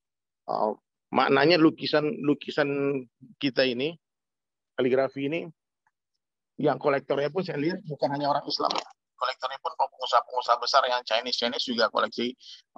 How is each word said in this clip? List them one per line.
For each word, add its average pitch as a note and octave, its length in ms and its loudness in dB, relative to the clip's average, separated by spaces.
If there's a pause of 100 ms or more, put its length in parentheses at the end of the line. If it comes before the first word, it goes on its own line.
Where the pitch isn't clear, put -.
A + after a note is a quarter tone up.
(500)
Oh, G#2+ 280 -2 (340)
maknanya C#3 480 4
lukisan, D3+ 460 2 (160)
lukisan D3 460 0 (720)
kita C#3 240 0
ini, C3 320 -2 (800)
kaligrafi C3+ 560 0
ini, E3+ 160 -4 (1080)
yang C#3+ 240 0
kolektornya C#3 480 0
pun F#3 160 -4
saya D3 160 -6
lihat F3+ 240 -2
bukan D3+ 320 -4
hanya C#3+ 160 0
orang D3 160 -2
Islam. - 240 -2 (440)
Kolektornya C3 440 -6
pun C3 160 -6
pengusaha-pengusaha B2 840 0
besar C3 280 4
yang B2 160 0
Chinese-Chinese B2 680 -2
juga A2+ 200 2
koleksi. A#2 400 -2 (460)